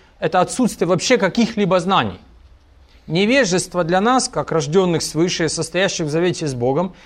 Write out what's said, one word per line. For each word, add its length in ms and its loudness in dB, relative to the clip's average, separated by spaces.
это 220 0
отсутствие 460 0
вообще 320 2
каких-либо 600 0
знаний. 400 0
Невежество 800 0
для 180 0
нас, 260 2
как 240 -6
рождённых 520 2
свыше, 460 0
состоящих 580 -2
в 20 -4
завете 380 0
с 80 -6
Богом, 400 -2